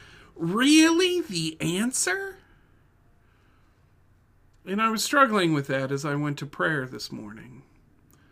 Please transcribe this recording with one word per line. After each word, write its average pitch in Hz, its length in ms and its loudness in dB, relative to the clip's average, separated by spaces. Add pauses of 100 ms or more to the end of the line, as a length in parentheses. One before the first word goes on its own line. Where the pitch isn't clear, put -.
(340)
really 311 840 4
the 160 400 -6
answer? 302 760 -4 (2250)
And 202 160 -2
I 220 80 2
was 220 140 -2
struggling 214 500 4
with 139 140 0
that 135 240 -2
as 143 120 -4
I 143 120 -2
went 147 220 -4
to 147 80 -10
prayer 156 380 -2
this 127 280 -12
morning. 113 500 -16 (680)